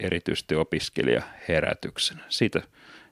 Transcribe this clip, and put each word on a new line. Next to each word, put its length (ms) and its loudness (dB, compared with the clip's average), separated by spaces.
erityisesti 540 -2
opiskelijaherätyksenä. 1700 0
Siitä 340 0